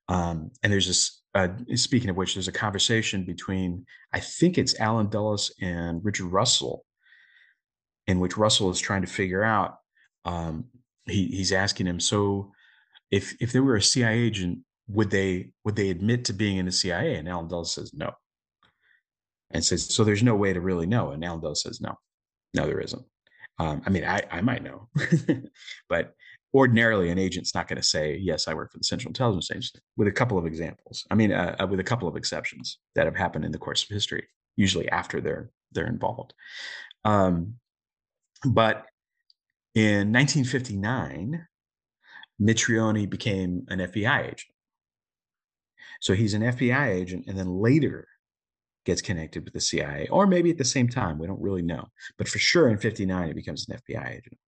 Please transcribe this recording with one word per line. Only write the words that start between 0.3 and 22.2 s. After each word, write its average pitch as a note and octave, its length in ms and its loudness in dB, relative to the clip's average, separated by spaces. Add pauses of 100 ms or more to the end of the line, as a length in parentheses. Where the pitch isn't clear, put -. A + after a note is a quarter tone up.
and G#2+ 80 2
there's F#2+ 160 2
this, - 360 -2 (120)
uh, F#2+ 140 2 (260)
speaking A#2+ 360 2
of F2 60 -4
which, F#2 180 -2
there's F#2 140 -4
a F#2 40 -6
conversation G#2 720 0
between, F#2 600 -4 (260)
I - 80 -2
think - 380 2
it's - 220 0
Alan A2 280 2
Dulles G#2+ 420 -2 (120)
and E2+ 420 -4
Richard G2 220 -4
Russell, F2+ 580 0 (1200)
in F#2 140 2
which F2+ 160 -2
Russell G#2+ 320 4
is F2 120 0
trying G2 200 -2
to F2+ 80 -4
figure F#2+ 340 -2
out, G#2+ 360 0 (480)
um, E2+ 400 -4 (400)
he, F#2+ 220 0
he's F#2+ 240 -2
asking F#2+ 340 0
him, F2 140 -2
So G2+ 520 0 (600)
if, - 260 -2
if A#2+ 140 -2
they B2+ 80 4
were C3+ 160 4
a G2 60 2
C - 200 4
I A2+ 80 4
A A2 40 2
agent, G#2 440 0 (300)
would G#2 220 2
they, F#2+ 420 0 (120)
would G#2 120 -2
they G2 140 0
admit A2 340 0
to - 80 -2
being G2+ 240 0
in F#2 100 0
the F2+ 60 -2
C - 180 0
I F2+ 140 -2
A? D#3+ 100 0
And E2 140 -6
Allen F2 180 -4
Dulles E2+ 260 -6
says, - 220 -8
"No." - 160 -6 (1400)
And E2 80 0
says, - 320 0
"So A2+ 80 4
there's G#2 200 4
no B2 120 6
way G2+ 200 2
to F2+ 60 -2
really F2 260 0
know." F#2+ 240 2
And D2+ 140 -8
Allen E2+ 180 -6
Dulles D2+ 200 -4
says, - 180 -12
"No, - 140 -8 (600)